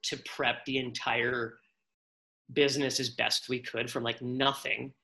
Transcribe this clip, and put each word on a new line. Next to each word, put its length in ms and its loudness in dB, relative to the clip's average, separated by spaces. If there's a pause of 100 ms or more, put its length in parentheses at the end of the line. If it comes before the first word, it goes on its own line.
to 220 -2
prep 380 -2
the 140 -2
entire 800 0 (960)
business 480 4
as 80 0
best 400 0
we 100 0
could, 320 -4
from, 120 -2
like, 180 -2
nothing 720 0 (100)